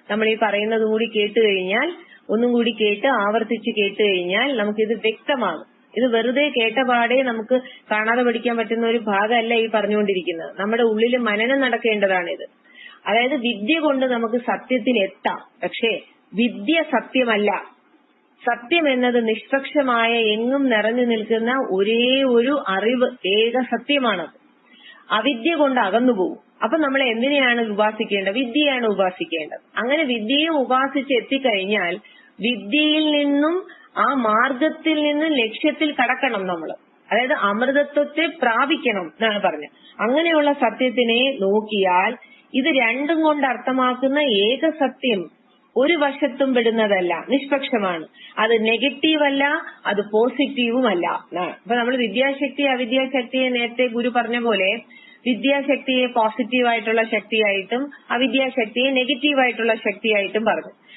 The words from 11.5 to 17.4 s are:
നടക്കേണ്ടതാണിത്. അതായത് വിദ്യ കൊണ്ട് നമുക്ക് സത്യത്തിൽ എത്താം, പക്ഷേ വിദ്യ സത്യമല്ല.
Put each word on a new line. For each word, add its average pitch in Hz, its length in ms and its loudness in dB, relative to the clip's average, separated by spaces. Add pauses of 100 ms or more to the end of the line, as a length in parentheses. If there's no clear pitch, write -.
നടക്കേണ്ടതാണിത്. 208 840 0 (600)
അതായത് 240 280 2
വിദ്യ 226 440 -2
കൊണ്ട് 269 280 0
നമുക്ക് 233 300 -2
സത്യത്തിൽ 240 680 -2
എത്താം, 190 380 -4 (220)
പക്ഷേ 185 380 -2 (340)
വിദ്യ 226 480 0 (100)
സത്യമല്ല. 220 840 0 (680)